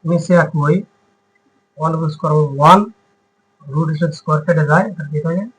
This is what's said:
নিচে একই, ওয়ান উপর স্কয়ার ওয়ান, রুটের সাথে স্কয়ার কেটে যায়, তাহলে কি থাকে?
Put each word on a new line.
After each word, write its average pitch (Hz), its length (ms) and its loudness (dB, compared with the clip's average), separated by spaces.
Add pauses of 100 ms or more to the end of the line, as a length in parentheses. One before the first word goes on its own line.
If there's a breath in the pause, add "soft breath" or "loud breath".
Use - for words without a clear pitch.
নিচে 165 280 0 (100)
একই, 151 320 0 (1000)
ওয়ান 160 180 -4
উপর 156 200 -2
স্কয়ার 151 180 -4 (240)
ওয়ান, 165 220 8 (920)
রুটের 156 260 -2
সাথে 160 200 -2
স্কয়ার 156 260 -2
কেটে 156 260 2
যায়, 185 220 2
তাহলে 151 200 -12
কি 151 120 -4
থাকে? 175 180 -2 (160)